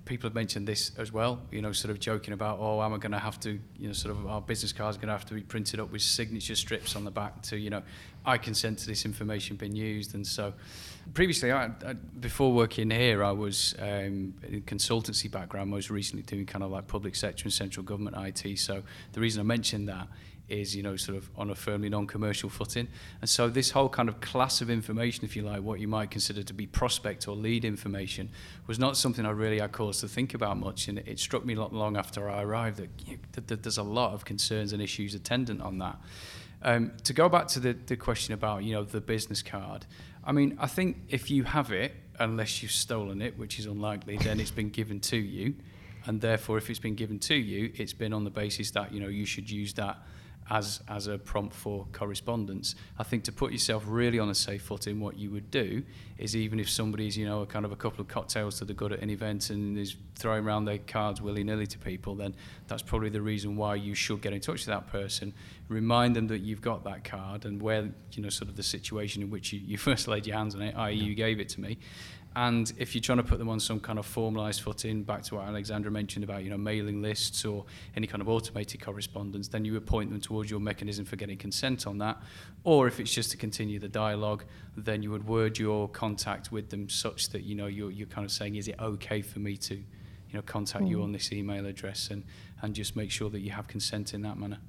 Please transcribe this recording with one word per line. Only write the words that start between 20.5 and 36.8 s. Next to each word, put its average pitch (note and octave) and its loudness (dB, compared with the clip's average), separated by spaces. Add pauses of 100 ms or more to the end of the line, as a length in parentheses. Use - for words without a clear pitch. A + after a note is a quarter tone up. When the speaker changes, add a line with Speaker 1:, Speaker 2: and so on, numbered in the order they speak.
Speaker 1:
you G2+ -2
know, G2 -2
sort G2 -2
of G2 -8
on G2+ -2
a F#2+ -2
firmly G#2 0
non-commercial G#2 0
footing. A#2+ -2 (320)
And - -2
so A#2+ 6
this B2+ 4
whole C3+ 6
kind A#2+ 4
of A2 -2
class B2+ 4
of A#2 0
information, A2+ 2
if - -4
you G#2+ -2
like, G#2 -2
what G#2 -2
you G#2 0
might G#2+ 2
consider G2+ 0
to F#2+ -8
be G2 -4
prospect - 2
or G2+ -2
lead A2+ 2
information, G2 -2 (380)
was A2+ -2
not C3 4
something A#2 4
I G#2+ 2
really G#2+ 4
had G#2 2
cause G#2 0
to G#2+ -4
think B2 -2
about G#2 2
much. G2 -2
And G#2 -2
it G#2+ -8
struck - 0
me A#2+ 0
not G#2+ -2
long G#2+ 2
after G2+ -2
I G2+ 0
arrived G#2+ 0
that, F#2+ -6 (180)
you - -8
know, - -10 (140)
th-, A#2 -8
th-, A2 -2
there's A2+ 0
a G#2 0
lot G#2 4
of G#2 -6
concerns G#2 0
and G#2 0
issues G2+ -2
attendant A#2 0
on F#2+ -2
that. F#2 -2 (600)
Um, A#2+ 6 (140)